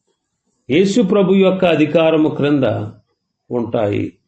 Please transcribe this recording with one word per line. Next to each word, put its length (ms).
యేసు 320
ప్రభు 320
యొక్క 300
అధికారము 640
క్రింద 360
ఉంటాయి. 640